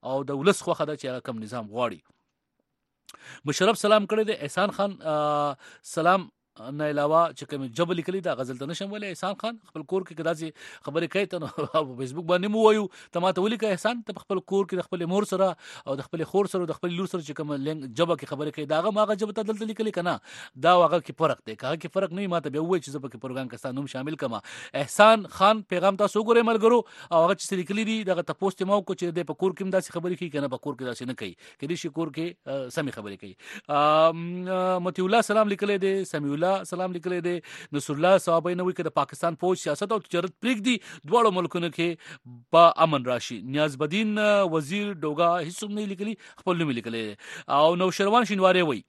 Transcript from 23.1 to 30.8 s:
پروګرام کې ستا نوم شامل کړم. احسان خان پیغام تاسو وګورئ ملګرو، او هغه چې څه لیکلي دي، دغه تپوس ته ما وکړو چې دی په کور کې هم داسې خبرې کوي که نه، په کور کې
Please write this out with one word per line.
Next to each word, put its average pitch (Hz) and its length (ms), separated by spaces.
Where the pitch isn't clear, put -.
پروګرام 127 260
کې 117 80
ستا 127 160
نوم 139 160
شامل 139 300
کړم. 120 100
احسان 208 460
خان 214 240
پیغام 190 260
تاسو 208 220
وګورئ 233 260
ملګرو، 226 320
او 165 100
هغه 180 160
چې - 80
څه 185 160
لیکلي 202 300
دي، 220 80
دغه 170 240
تپوس 190 300
ته 190 100
ما 208 80
وکړو 180 180
چې 175 220
دی 151 80
په 151 160
کور 185 80
کې - 140
هم 185 100
داسې 175 120
خبرې 180 160
کوي 147 80
که 143 140
نه، 127 100
په - 80
کور 147 80
کې 127 160